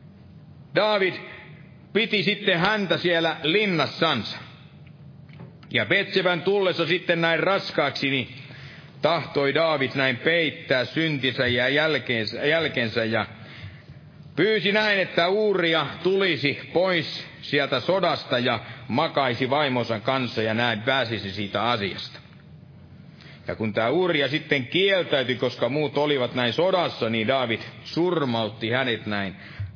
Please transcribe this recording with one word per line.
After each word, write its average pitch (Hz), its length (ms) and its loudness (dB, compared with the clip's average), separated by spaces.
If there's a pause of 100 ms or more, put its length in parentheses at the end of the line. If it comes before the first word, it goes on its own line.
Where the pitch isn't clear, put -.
(760)
Daavid 196 380 2 (800)
piti 208 300 2
sitten 185 360 2
häntä 190 380 2
siellä 165 460 2
linnassansa. 160 960 0 (1300)
Ja 113 140 2
Betsebän 180 560 2
tullessa 185 440 0
sitten 165 360 0
näin 165 180 2
raskaaksi, 156 720 0
niin 135 260 -2 (640)
tahtoi 143 520 2
Daavid 147 420 2
näin 131 220 2
peittää 143 680 0
syntinsä 135 600 0
ja 123 220 2
jälkeensä, 127 760 0
jälkensä 131 600 0
ja 110 200 0 (1120)
pyysi 202 360 2
näin, 214 280 2
että 170 280 0
Uuria 180 600 2 (160)
tulisi 175 560 2 (140)
pois 175 540 0 (140)
sieltä 139 380 0
sodasta 143 600 0
ja 123 200 0 (280)
makaisi 131 640 0
vaimonsa 123 500 2
kanssa 127 420 -2
ja 110 120 0
näin 113 280 2
pääsisi 113 500 0
siitä 101 320 -2
asiasta. 110 560 -2 (1300)
Ja 87 80 -6
kun 107 180 -4
tää 113 160 2
Uuria 156 380 2
sitten 143 400 -2
kieltäytyi, 151 680 2
koska 120 340 -2
muut 143 280 0
olivat 143 380 0
näin 123 180 0
sodassa, 160 560 0
niin 110 180 0
Daavid 123 320 2 (240)
surmautti 117 840 0
hänet 123 360 0
näin 101 300 -4 (400)